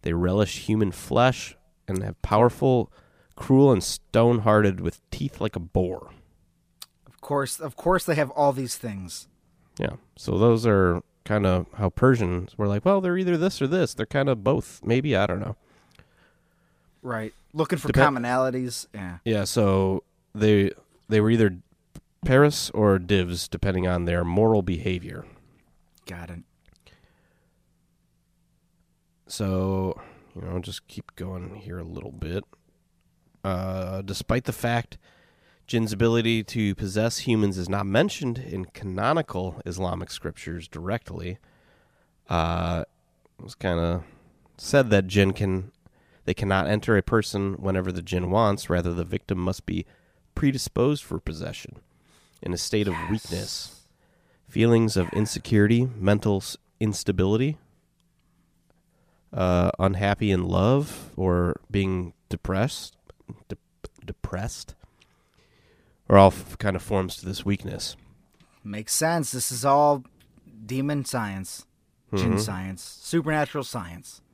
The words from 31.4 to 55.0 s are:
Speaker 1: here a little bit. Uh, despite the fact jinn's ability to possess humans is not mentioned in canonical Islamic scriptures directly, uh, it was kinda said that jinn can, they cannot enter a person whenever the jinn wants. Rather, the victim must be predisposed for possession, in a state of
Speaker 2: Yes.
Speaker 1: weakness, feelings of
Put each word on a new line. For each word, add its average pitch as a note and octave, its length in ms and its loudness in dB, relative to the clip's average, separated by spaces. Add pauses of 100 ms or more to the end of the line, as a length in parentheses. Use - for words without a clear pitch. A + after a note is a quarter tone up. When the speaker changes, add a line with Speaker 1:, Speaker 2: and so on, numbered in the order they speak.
Speaker 1:
here F#2 220 -12
a F2 60 -10
little E2+ 280 -12
bit. E2 320 -8 (1000)
Uh, F#2+ 580 -4
despite G2+ 420 -4
the A#2 80 -6
fact A#2 440 -4 (680)
jinn's A2+ 260 0
ability A2+ 500 2
to G#2 320 -2
possess G#2 440 -2
humans G#2 400 2
is F2+ 100 -6
not G2 160 -4
mentioned B2 540 0
in F#2+ 260 -8
canonical G2 1000 -4
Islamic F2 440 -6
scriptures - 560 -10
directly, F2+ 720 -8 (920)
uh, E2+ 540 -2 (540)
it - 60 -20
was - 100 -18
kinda E2+ 480 -2 (540)
said C3+ 320 2
that G2 200 4
jinn F#2+ 260 4
can, F#2+ 380 -4 (520)
they - 80 -4
cannot F#2+ 340 0
enter G#2+ 300 2
a F#2+ 60 4
person G2+ 520 -2
whenever F#2+ 380 -2
the F2+ 100 -6
jinn F2+ 280 -2
wants. G2+ 400 0
Rather, F2 240 0
the F2 100 -4
victim E2+ 340 -6
must F2+ 280 -4
be F2 180 -4 (500)
predisposed C3+ 680 0
for - 160 -8
possession, - 600 -12 (600)
in - 140 -4
a F2 40 -4
state G#2 300 -2
of F2+ 60 -2
Speaker 2:
Yes. E2 160 -6
Speaker 1:
weakness, - 760 -8 (600)
feelings A2+ 480 4
of F#2 120 2